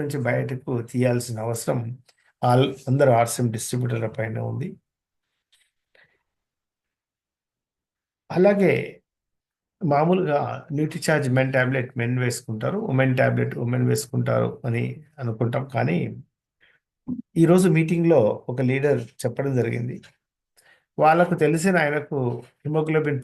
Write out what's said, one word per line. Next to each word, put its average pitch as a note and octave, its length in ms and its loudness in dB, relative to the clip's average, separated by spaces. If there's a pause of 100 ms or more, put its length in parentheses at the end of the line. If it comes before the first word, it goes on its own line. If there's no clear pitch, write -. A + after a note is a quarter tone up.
నుంచి C#3+ 180 -4 (100)
బయటకు B2+ 440 -4 (180)
తీయాల్సిన B2 560 0
అవసరం A#2+ 320 -4 (720)
ఆల్-, C3 260 4 (160)
అందరు C3+ 200 4 (100)
ఆర్సీఎం A#2+ 360 0
డిస్ట్రిబ్యూటర్ల A#2+ 520 -4 (100)
పైన A2 200 -6 (120)
ఉంది. A#2+ 180 -6 (3750)
అలాగే F#3+ 380 4 (1160)
మామూలుగా D#3 460 2 (380)
న్యూట్రీచార్జ్ D3 600 -2
మెన్ C3 200 2
టాబ్లెట్ B2+ 340 0 (100)
మెన్ A#2+ 240 -2
వేసుకుంటారు, A#2+ 540 -4 (140)
ఉమెన్ C3 280 2
టాబ్లెట్ B2 340 0 (100)
ఉమెన్ B2 260 0
వేసుకుంటారు A#2+ 600 -2 (160)
అని A#2+ 180 -2 (380)
అనుకుంటాం. A#2+ 400 -2 (120)
కానీ C#3+ 240 0 (1400)
ఈరోజు F#3 240 6 (100)
మీటింగ్లో E3 440 4 (320)
ఒక B2+ 80 -4 (100)
లీడర్ C3+ 300 2 (220)
చెప్పడం C#3 380 -4
జరిగింది. A#2+ 360 -4 (1040)
వాళ్ళకు E3+ 400 4
తెలిసిన E3 400 2
ఆయనకు D3 360 -2 (460)
హిమోగ్లోబిన్ D3+ 600 0